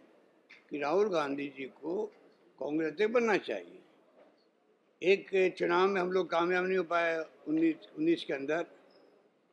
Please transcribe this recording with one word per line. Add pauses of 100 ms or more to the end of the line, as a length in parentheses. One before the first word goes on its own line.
(720)
कि
राहुल
गांधी
जी (180)
को (560)
कांग्रेस
अध्यक्ष
बनना
चाहिए। (1300)
एक (300)
चुनाव
में
हम
लोग
कामयाब
नहीं
हो
पाए (320)
उन्नीस, (100)
उन्नीस
के
अंदर, (920)